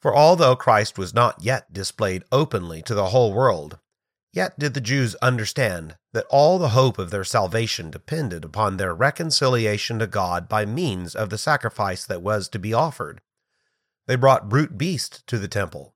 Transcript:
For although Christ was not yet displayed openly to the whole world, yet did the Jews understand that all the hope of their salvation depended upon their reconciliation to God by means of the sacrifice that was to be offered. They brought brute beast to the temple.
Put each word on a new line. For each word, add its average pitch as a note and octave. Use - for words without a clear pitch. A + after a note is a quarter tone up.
For -
although D3+
Christ G#2+
was F#2
not A#2
yet A#2+
displayed F#2+
openly F#2
to A2
the G2
whole A2+
world, F#2+
yet F3+
did C#3+
the C#3
Jews A#2+
understand G#2+
that A2
all D3+
the E3+
hope B2+
of F2+
their G2
salvation G#2
depended F2
upon F#2+
their F#2
reconciliation A#2+
to A2
God F2
by G#2+
means G#2
of G#2
the G#2+
sacrifice G#2+
that F2
was G2+
to -
be G#2
offered. A#2
They B2+
brought B2+
brute C3+
beast D3+
to A#2+
the G2
temple. E2+